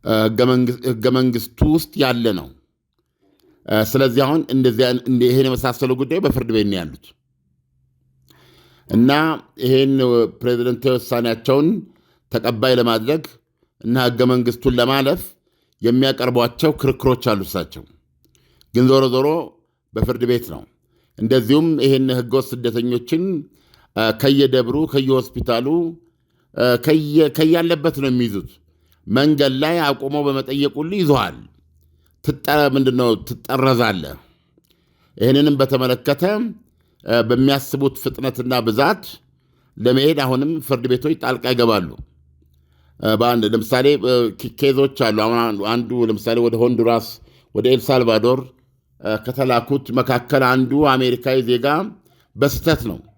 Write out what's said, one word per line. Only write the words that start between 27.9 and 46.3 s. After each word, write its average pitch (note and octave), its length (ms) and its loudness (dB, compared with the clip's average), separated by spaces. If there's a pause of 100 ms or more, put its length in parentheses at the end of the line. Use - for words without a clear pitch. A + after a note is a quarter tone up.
ነው C#3 120 -2
የሚይዙት። A#2 400 -2 (580)
መንገድ C#3 480 2
ላይ D3+ 260 -2
አቁመው C#3+ 420 -2
በመጠየቅ C#3 500 -2
ሁሉ D3+ 200 -6
ይዘዋል። C3 440 0 (880)
ትጠ-፣ - 220 -6 (240)
ምንድነው B2+ 380 2 (120)
ትጠረዛለህ። A#2 960 -2 (1000)
ይህንንም C#3+ 400 2
በተመለከተ፣ C3+ 680 0 (800)
እ፣ A#2 200 -2
በሚያስቡት C3+ 720 0
ፍጥነትና B2+ 640 -6
ብዛት C3+ 420 0 (760)
ለመሄድ C3+ 420 2
አሁንም C3+ 320 -2 (100)
ፍርድ C3 260 -4
ቤቶች B2 320 0
ጣልቃ B2 300 -6
ይገባሉ። A2+ 400 2 (1120)
እ፣ G#2+ 160 0
በአንድ A#2+ 300 0
ለምሳሌ፣ A#2 420 0 (140)
እ፣ B2+ 120 0 (200)
ኬ-፣ - 220 -14
ኬዞች C#3 460 0
አሉ። G#2+ 200 0
አሁን A#2 160 0 (300)
አንዱ A#2 220 -2 (140)
ለምሳሌ A2+ 360 -2